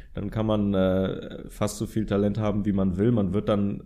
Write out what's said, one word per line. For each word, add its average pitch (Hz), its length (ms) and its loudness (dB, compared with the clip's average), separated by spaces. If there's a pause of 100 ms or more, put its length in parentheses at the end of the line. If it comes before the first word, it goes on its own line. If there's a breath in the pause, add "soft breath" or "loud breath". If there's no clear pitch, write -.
(160 loud breath)
dann 98 160 -6
kann 110 160 -2
man, 104 280 2
äh, 95 760 0
fast - 280 -4
so 113 100 -4
viel 104 200 -2
Talent 101 320 2
haben, 104 260 0
wie 104 80 2
man 95 240 2
will. 107 160 4
Man 98 220 0
wird 104 160 0
dann, 101 360 0